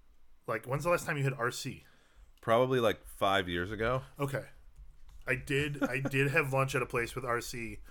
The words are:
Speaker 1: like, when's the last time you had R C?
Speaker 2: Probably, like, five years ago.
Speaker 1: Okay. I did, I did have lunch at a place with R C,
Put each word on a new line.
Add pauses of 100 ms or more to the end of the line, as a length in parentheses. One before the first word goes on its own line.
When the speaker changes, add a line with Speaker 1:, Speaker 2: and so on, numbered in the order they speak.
(460)
Speaker 1:
like,
when's
the
last
time
you
had
R
C? (560)
Speaker 2:
Probably,
like,
five
years
ago. (180)
Speaker 1:
Okay. (840)
I
did,
I
did
have
lunch
at
a
place
with
R
C, (120)